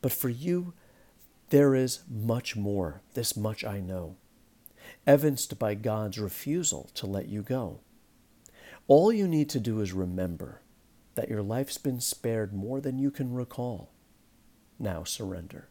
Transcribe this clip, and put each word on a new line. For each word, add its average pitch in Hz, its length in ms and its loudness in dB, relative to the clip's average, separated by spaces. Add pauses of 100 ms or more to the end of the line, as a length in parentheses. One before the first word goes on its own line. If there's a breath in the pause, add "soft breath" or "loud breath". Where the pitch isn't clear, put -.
But 131 100 0
for - 180 -2
you, 175 440 -2 (760 soft breath)
there 143 260 8
is 131 240 2 (100)
much 113 460 -2
more. 98 460 -2 (120)
This - 240 -2
much 107 260 -4
I 101 160 -6
know, 92 360 -6 (920 loud breath)
evinced 143 540 4
by 104 160 0
God's 107 420 -2
refusal 107 760 -4
to - 100 -6
let 98 220 -4
you 104 160 -6
go. 123 380 -4 (1040 loud breath)
All 175 260 10
you 202 140 2
need 156 220 2
to 135 100 0
do 110 200 0
is 95 140 0
remember 92 680 -4 (520)
that - 160 -4
your 104 140 -2
life's 120 340 -2
been 127 240 -4
spared 110 500 -2
more 107 300 -4
than 131 160 -4
you 139 140 2
can 131 200 -4
recall. 123 600 -6 (880)
Now 85 240 -4
surrender. 85 680 -8